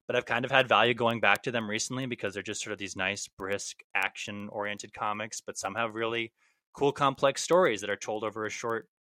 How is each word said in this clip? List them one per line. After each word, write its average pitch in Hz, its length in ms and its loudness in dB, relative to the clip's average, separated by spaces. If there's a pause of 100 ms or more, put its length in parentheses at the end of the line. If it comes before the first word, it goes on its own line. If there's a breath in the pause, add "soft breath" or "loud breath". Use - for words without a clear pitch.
but 120 80 0
I've 123 100 0
kind 120 200 0
of 123 60 -4
had 131 180 6
value 117 240 8
going 117 260 2
back 101 240 4
to 131 80 -4
them 113 180 -2
recently 127 360 -4
because 113 280 -4
they're 98 80 -8
just 101 220 -6
sort 107 80 -6
of 101 80 -8
these 98 160 -10
nice, 98 320 -4
brisk, - 540 -6 (120)
action-oriented 104 1000 -6
comics, 107 480 -6
but - 160 -12
somehow 110 320 -2
really 113 420 -2 (420)
cool, 139 200 2
complex 135 500 2
stories 160 380 4
that 101 80 -4
are 101 80 0
told 107 260 -4
over 107 220 -4
a 104 40 -2
short 113 380 -4 (220)